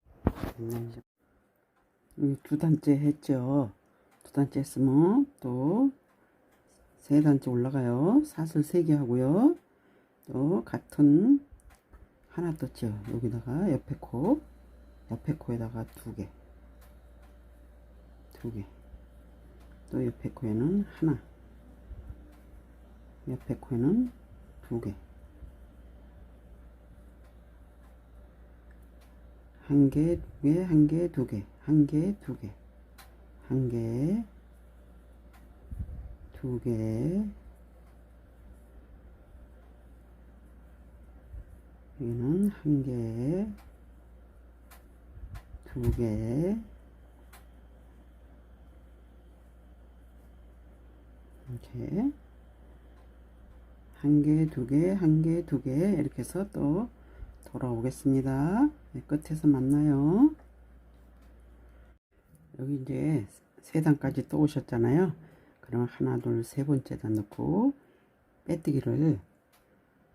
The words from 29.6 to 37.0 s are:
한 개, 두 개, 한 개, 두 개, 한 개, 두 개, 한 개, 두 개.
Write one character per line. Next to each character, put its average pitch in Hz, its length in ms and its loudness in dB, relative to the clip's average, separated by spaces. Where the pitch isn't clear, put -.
한 143 240 6
개, 165 280 2
두 - 240 -14
개, 156 200 4
한 156 240 6
개, 170 260 -2
두 123 140 -2
개, 101 180 -6
한 147 260 4
개, 156 340 0
두 - 180 -10
개, 101 120 -12
한 127 200 0
개, 123 560 -2
두 127 280 -6
개. 120 640 -2